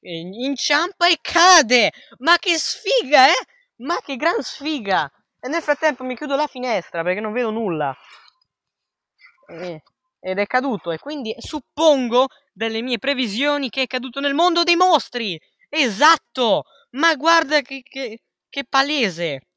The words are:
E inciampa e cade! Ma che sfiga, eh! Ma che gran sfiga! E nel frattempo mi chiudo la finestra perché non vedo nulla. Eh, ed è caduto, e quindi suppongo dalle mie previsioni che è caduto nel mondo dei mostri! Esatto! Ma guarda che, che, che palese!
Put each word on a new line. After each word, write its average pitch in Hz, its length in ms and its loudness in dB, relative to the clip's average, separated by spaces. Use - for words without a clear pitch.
E 170 160 -10
inciampa 277 880 -2
e 349 140 2
cade! 254 680 6
Ma 330 200 4
che 339 200 0
sfiga, 285 680 2
eh! 370 180 2
Ma 302 240 -4
che 277 140 -8
gran 302 260 0
sfiga! 202 680 -2
E 247 60 -10
nel 320 140 -2
frattempo 294 420 0
mi 254 140 -6
chiudo 285 180 -4
la 294 120 0
finestra 233 540 -4
perché 185 200 -2
non 214 100 -6
vedo 233 180 -2
nulla. 170 460 -2
Eh, 170 340 -12
ed 185 180 -6
è 202 80 0
caduto, 247 460 -2
e 160 80 -6
quindi 277 380 -8
suppongo 269 920 0
dalle 226 300 -6
mie 247 180 -4
previsioni 262 720 -2
che 269 140 -4
è 240 40 -4
caduto 254 320 -8
nel 277 140 -2
mondo 339 300 2
dei 349 120 2
mostri! 247 640 0
Esatto! 247 960 2
Ma 311 240 0
guarda 302 460 2
che, 269 220 -12
che, 240 360 -10
che 277 160 -8
palese! 196 920 -2